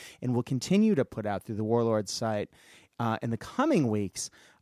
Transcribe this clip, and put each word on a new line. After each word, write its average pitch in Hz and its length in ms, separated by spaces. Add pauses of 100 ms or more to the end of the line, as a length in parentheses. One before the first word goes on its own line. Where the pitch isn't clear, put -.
(240)
and 123 120
will 120 100
continue 202 500
to 131 100
put 107 220
out 101 160
through 110 140
the 107 80
Warlord 113 440
site, 107 420 (500)
uh, 113 220
in 120 80
the 113 60
coming 247 520
weeks. 104 420 (320)